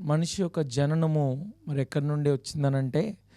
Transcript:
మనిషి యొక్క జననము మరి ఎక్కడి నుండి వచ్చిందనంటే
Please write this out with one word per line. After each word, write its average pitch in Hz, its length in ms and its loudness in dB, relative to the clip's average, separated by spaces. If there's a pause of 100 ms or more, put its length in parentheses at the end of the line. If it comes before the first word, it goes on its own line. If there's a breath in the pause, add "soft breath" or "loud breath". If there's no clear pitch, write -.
మనిషి 160 420 0
యొక్క 170 180 -2
జననము 147 920 0 (160)
మరి 139 120 0
ఎక్కడి 143 260 -2
నుండి 147 240 0
వచ్చిందనంటే 139 840 0 (200 soft breath)